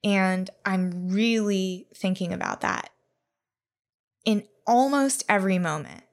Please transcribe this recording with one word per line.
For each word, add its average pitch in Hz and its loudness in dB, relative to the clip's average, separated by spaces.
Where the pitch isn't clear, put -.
And 190 2
I'm 180 -2
really 202 0
thinking 185 -2
about - -4
that - -4
in 208 2
almost 269 2
every 190 2
moment. 156 -6